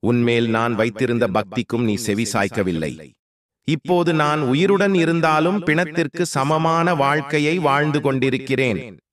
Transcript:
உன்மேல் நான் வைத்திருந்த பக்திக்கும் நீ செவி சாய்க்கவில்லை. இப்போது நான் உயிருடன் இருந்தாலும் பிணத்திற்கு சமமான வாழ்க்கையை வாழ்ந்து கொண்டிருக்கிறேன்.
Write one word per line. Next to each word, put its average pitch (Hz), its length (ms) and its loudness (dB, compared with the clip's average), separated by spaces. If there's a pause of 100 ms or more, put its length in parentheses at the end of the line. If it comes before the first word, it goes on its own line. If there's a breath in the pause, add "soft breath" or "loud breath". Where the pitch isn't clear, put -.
உன்மேல் 120 420 2
நான் 113 260 0
வைத்திருந்த 113 540 0
பக்திக்கும் 107 560 -4
நீ 107 100 2
செவி 107 380 -2
சாய்க்கவில்லை. 87 760 -2 (560)
இப்போது 165 480 0
நான் 151 260 2
உயிருடன் 190 540 2
இருந்தாலும் 165 680 2
பிணத்திற்கு 160 640 -2
சமமான 160 680 0
வாழ்க்கையை 147 640 0
வாழ்ந்து 147 420 2
கொண்டிருக்கிறேன். 131 960 -2 (160)